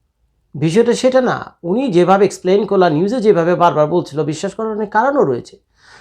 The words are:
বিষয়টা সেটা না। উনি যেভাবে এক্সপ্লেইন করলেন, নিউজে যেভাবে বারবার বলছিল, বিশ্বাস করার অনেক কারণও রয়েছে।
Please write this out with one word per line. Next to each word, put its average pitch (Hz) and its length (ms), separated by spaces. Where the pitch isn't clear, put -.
বিষয়টা 170 380
সেটা 254 280
না। 170 420
উনি 226 260
যেভাবে 185 360
এক্সপ্লেইন 190 420
করলেন, 185 260
নিউজে 202 280
যেভাবে 175 340
বারবার 151 320
বলছিল, 156 380
বিশ্বাস 156 300
করার 220 160
অনেক 208 200
কারণও 254 340
রয়েছে। 123 320